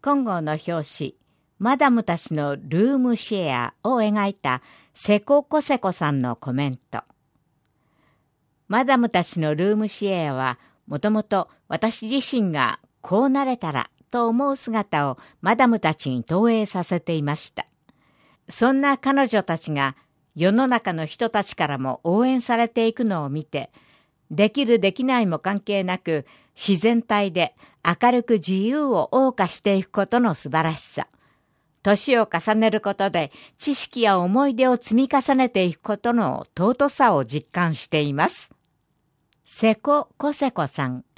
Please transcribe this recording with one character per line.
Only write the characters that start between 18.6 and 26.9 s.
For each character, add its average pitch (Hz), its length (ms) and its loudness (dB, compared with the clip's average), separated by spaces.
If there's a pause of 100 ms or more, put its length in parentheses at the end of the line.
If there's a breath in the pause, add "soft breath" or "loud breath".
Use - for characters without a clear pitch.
ん 269 100 0
な 277 160 0
彼 277 280 2
女 208 160 0
た 165 140 -4
ち - 140 -10
が 139 260 -2 (400 soft breath)
世 180 160 2
の 254 140 2
中 226 260 -2
の 160 140 -4
人 226 240 -4
た 202 140 0
ち - 120 -12
か 165 100 0
ら 139 120 -4
も 131 260 -6
応 202 220 2
援 262 160 0
さ 233 160 -2
れ 233 100 2
て 226 200 0
い 226 40 -2
く 226 140 -4
の 175 180 -2
を 139 60 -6
見 151 160 -6
て、 - 240 -8 (600 soft breath)
で 202 200 2
き 277 140 -2
る 233 160 4
で 190 120 2
き 247 120 -6
な 254 160 2
い 214 60 2
も 165 120 -2
関 196 220 -4
係 196 240 -2
な 185 140 -4
く、 151 280 -4 (280 soft breath)
自 190 260 0
然 226 220 2